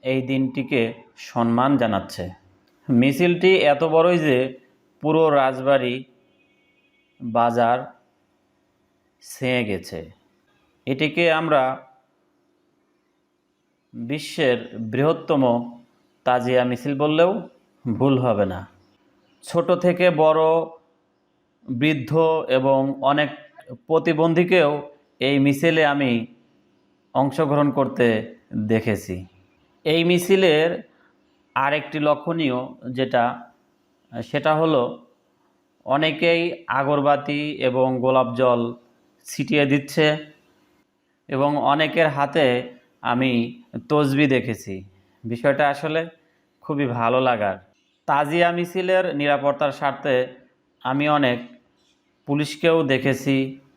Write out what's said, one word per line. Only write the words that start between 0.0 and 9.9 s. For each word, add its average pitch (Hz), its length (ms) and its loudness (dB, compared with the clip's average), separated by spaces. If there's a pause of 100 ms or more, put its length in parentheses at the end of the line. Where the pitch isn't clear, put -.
এই 131 200 -2
দিনটিকে 131 580 -2 (440)
সম্মান 120 520 0
জানাচ্ছে। 107 480 -2 (640)
মিছিলটি 175 640 2 (120)
এত 143 200 2
বড়ই 165 340 4
যে 151 180 2 (680)
পুরো 156 280 2
রাজবাড়ী 131 640 2 (1300)
বাজার 117 580 0 (1400)
ছেয়ে 127 420 -4
গেছে। 92 360 -8 (840)